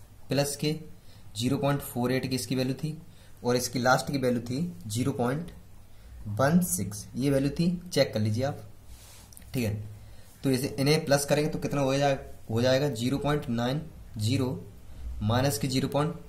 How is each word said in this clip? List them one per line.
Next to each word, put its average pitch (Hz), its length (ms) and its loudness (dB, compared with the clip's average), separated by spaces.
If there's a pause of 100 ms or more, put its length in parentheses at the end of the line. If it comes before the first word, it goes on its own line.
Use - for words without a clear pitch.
(300)
plus - 260 0
K 151 200 0 (640)
zero 127 200 2
point 139 240 2
four 123 300 -2
eight 131 180 0
की 127 60 -2
इसकी 127 200 -2
value 131 180 0
थी 151 240 -6 (460)
और 123 120 2
इसकी 123 240 0
last 131 320 4
की 143 60 0
वैल्यू 123 240 2
थी 131 200 -4 (260)
ज़ीरो 127 240 0
पॉइंट 135 400 0 (760)
वन 135 320 6
सिक्स, - 560 -2
ये 131 140 2
value 139 200 4
थी, 170 320 2 (120)
check - 200 4
कर - 60 0
लीजिए 107 240 2
आप, 143 160 -2 (920)
ठीक 120 120 0
है। 107 220 -4 (560)
तो 135 80 4
इसे, 127 280 0
इन्हें 147 260 4
plus 139 200 4
करेंगे 151 240 2
तो 175 100 -4
कितना - 220 0
हो 135 160 4
जाए-, 139 220 4 (300)
हो 113 120 2
जाएगा? 131 280 4
zero 123 280 0
point 143 320 0
nine 123 320 0 (360)
zero 127 480 0 (580)
minus 127 340 4
के 143 100 -2
ज़ीरो 127 200 2
पॉइंट 151 280 2 (140)